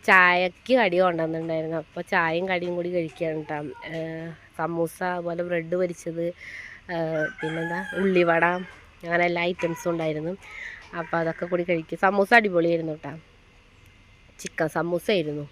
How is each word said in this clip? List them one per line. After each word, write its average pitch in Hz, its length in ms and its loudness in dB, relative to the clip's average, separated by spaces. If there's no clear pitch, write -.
ചായക്ക് 180 720 6
കടി 185 220 4
കൊണ്ടുവന്നിട്ടുണ്ടായിരുന്നു, 160 800 0
അപ്പോൾ 175 200 -10
ചായയും 170 380 2
കടിയും 175 260 -2
കൂടി 175 180 -4
കഴിക്കുകയാണ് 160 540 -4
കേട്ടോ. 151 100 -4
ഏഹ്, 160 320 -8
സമൂസ, 165 400 -2
അതുപോലെ 170 320 -4
ബ്രെഡ് 170 320 -2
പൊരിച്ചത്, 170 440 -4
ഏഹ്, 160 300 -2
പിന്നെന്താ 165 400 -4
ഉള്ളിവട, 170 460 4
അങ്ങനെ 170 240 2
എല്ലാ 175 120 -2
ഐറ്റംസും 170 420 -4
ഉണ്ടായിരുന്നു. 160 400 -2
അപ്പോൾ 165 220 -4
അതൊക്കെ 165 300 -2
കൂടി 175 200 0
കഴിക്കും. 165 340 -2
സമൂസ 196 340 4
അടിപൊളിയായിരുന്നു 170 560 2
കേട്ടോ, 156 180 -12
ചിക്കൻ - 360 -4
സമൂസ 170 380 -2
ആയിരുന്നു 147 360 -2